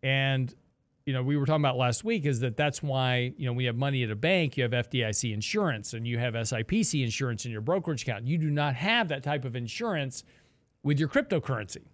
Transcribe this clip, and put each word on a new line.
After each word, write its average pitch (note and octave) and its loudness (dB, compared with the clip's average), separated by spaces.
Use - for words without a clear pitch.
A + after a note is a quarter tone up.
And, C3+ 2
you C#3+ -2
know, B2+ 0
we C#3+ 2
were C#3 2
talking D3+ 2
about C3 2
last B2 2
week G#3+ 0
is C3+ 2
that A#2+ -2
that's D3 0
why, B2+ 0
you C3+ -4
know, A#2+ 0
when B2 0
you B2+ 2
have A#2 0
money C3+ 2
at G#2+ -2
a G#2+ -2
bank, E3 2
you C3+ 2
have A#2+ 2
F A#2+ 0
D A#2+ 0
I G#2+ 0
C A2 -2
insurance A#2 -2
and A#2 -6
you A#2+ -2
have A#2 0
S A2+ -2
I A2+ -2
P G3+ 2
C D3 0
insurance A#2+ -2
in A#2+ -6
your G#2+ -6
brokerage D#3+ 0
account. A#2 -4
You D#3+ 0
do D#3 2
not D3 2
have G#3 2
that C3+ -4
type D3 0
of B2 -6
insurance C#3 -4
with C#3+ 2
your D#3 2
cryptocurrency. C3+ -2